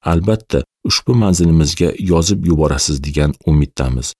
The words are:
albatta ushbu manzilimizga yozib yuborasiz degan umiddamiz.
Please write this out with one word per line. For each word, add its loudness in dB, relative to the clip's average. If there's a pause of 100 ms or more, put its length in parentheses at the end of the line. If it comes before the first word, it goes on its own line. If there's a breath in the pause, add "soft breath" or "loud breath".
(120)
albatta 0 (300)
ushbu -2 (100)
manzilimizga 2 (220)
yozib 2 (100)
yuborasiz 0
degan -2 (180)
umiddamiz. -2 (120)